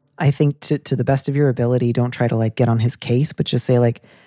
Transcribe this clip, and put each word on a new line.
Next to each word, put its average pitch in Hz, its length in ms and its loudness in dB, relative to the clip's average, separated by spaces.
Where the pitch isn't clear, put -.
I 143 140 2
think 143 300 0
to, 147 180 -2
to - 160 -4
the 123 80 -2
best 135 260 0
of 139 60 -4
your 147 140 2
ability, 120 440 0
don't 123 180 0
try 120 160 -2
to, 117 80 0
like, 110 200 -2
get 120 140 2
on 113 100 2
his 120 160 0
case, 127 360 -2
but - 140 -4
just - 200 -2
say, 123 140 2
like, 120 220 0